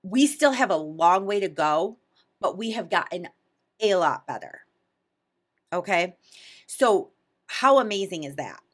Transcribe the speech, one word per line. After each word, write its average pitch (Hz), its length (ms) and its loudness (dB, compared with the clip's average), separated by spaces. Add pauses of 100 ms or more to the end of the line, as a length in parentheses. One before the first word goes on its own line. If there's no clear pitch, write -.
We 247 240 2
still 285 240 2
have 254 180 0
a 185 60 2
long 160 500 2
way 202 140 -2
to 190 100 -2
go, 160 480 0 (420)
but 190 160 -2
we 220 160 -6
have 214 160 -8
gotten 175 420 -4 (500)
a 208 160 2
lot 160 320 0
better, - 380 -12 (1080)
okay? 180 420 -2 (520)
So 220 420 0 (380)
how 269 320 4
amazing 196 440 -4
is 139 120 -10
that? 127 260 -10 (120)